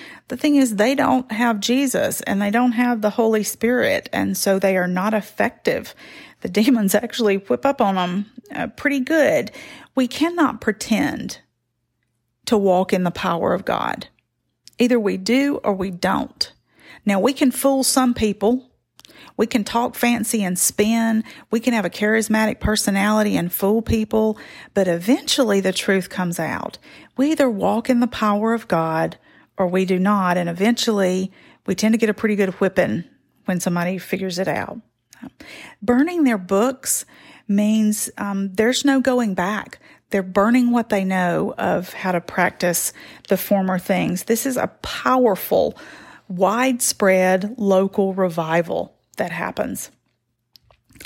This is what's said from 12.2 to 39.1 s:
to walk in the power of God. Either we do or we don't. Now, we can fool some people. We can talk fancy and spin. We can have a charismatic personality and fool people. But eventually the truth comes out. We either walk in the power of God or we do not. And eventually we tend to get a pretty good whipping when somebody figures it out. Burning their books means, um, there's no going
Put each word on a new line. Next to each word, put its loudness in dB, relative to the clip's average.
to 2
walk 2
in 2
the 0
power -2
of -4
God. -4
Either 4
we -2
do 0
or 0
we -4
don't. -4
Now, 2
we 4
can 2
fool 2
some 2
people. 0
We 2
can 0
talk -2
fancy 0
and -2
spin. 0
We 0
can 0
have 0
a -2
charismatic 0
personality 2
and -2
fool 0
people. 0
But 2
eventually 2
the 0
truth 0
comes -4
out. -6
We 2
either 2
walk -2
in 4
the 2
power 0
of -4
God 0
or 0
we 2
do 0
not. 2
And -2
eventually 0
we -2
tend 2
to 4
get 2
a 0
pretty -2
good 0
whipping 0
when -2
somebody -2
figures -6
it -2
out. -6
Burning 2
their 2
books -2
means, 0
um, -6
there's 0
no 4
going 0